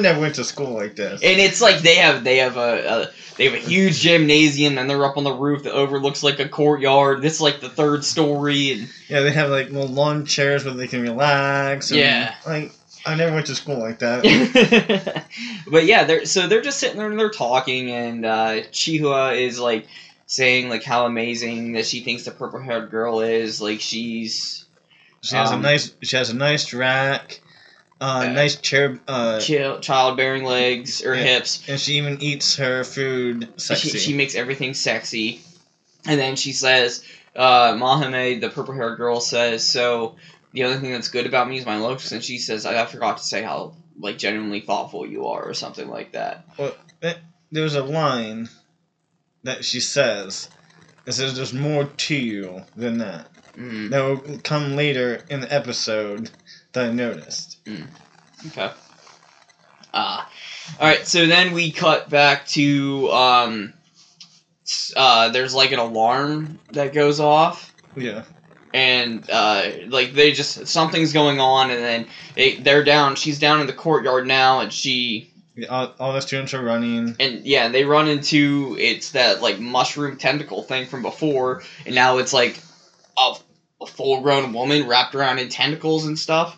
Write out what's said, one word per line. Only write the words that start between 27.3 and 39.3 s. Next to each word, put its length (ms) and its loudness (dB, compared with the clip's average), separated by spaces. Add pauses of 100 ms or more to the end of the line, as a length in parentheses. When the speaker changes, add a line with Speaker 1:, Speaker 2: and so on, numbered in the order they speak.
Speaker 1:
uh, 240 -2
Speaker 2:
uh, 60 -2
Speaker 1:
nice 240 2
chair, 520 0
uh, 320 -2
Speaker 2:
chil-, 400 -2
childbearing 640 0
legs 580 -2
or 120 -2
Speaker 1:
yeah, 80 -2
Speaker 2:
hips. 460 0
Speaker 1:
and 120 -4
she 140 -2
even 260 -4
eats 360 -2
her 280 -2
food 720 -4
sexy. 340 -4
Speaker 2:
She, 80 -6
she 160 -2
makes 200 0
everything 400 -4
sexy, 640 -4 (640)
and 140 2
then 160 -2
she 160 -6
says, 500 2 (320)
uh, 400 6
Mahame, 640 0
the 100 -4
purple-haired 480 -6
girl, 220 0
says, 460 0